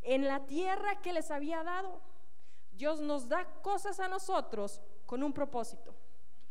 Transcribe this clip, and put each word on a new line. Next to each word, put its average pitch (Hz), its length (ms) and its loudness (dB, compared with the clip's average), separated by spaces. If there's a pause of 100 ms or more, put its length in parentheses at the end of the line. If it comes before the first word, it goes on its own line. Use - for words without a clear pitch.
en 269 240 4
la 269 180 0
tierra 392 560 0
que 359 100 0
les 311 200 0
había 311 320 0
dado. 359 360 -2 (720)
Dios 302 300 0
nos 294 260 0
da 339 180 2 (180)
cosas 392 360 0
a 381 80 0
nosotros 311 720 0 (280)
con 254 160 0
un 285 100 2
propósito. 247 640 0 (560)